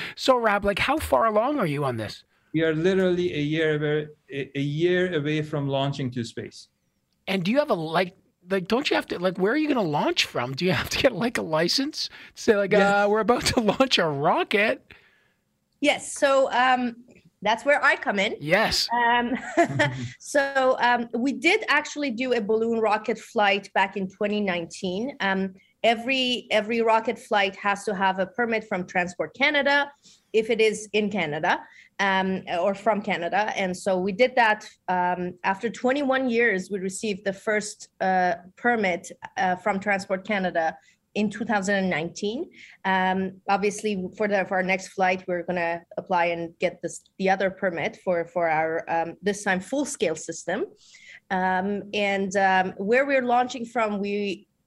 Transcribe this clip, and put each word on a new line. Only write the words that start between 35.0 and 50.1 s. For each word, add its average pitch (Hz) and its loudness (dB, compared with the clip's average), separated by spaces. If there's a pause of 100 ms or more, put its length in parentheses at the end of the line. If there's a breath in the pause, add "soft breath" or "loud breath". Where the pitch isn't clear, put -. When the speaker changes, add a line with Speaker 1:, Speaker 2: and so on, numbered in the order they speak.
Speaker 3:
after 196 -2
twenty-one 262 0
years, 226 0
we 196 -4
received 196 -6
the 196 -2
first, 208 -6 (120)
uh, 185 2 (220)
permit, 196 0 (240)
uh, 185 0
from 196 -2
Transport 190 -2
Canada 175 -2 (380 soft breath)
in 208 0
two 208 -8
thousand 202 0
and 190 0
nineteen. 180 -4 (340 loud breath)
Um, 190 0
obviously, 196 -2 (120)
for 214 0
the, 202 0
for 190 -4
our 185 2
next 185 -2
flight, 185 0
we're 175 -4
gonna 170 -2 (160)
apply 180 0
and 170 -4
get 170 -4
this, 160 -8 (180)
the 185 2
other 190 2
permit 170 -4
for, 170 0
for 170 0
our, 160 0
um, 165 -2
this 202 -4
time 190 0
full-scale 185 -2